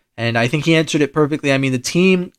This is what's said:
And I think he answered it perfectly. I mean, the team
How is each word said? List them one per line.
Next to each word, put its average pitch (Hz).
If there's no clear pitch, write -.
And 117
I 117
think 151
he 165
answered 160
it 143
perfectly. 151
I 135
mean, 135
the 127
team 180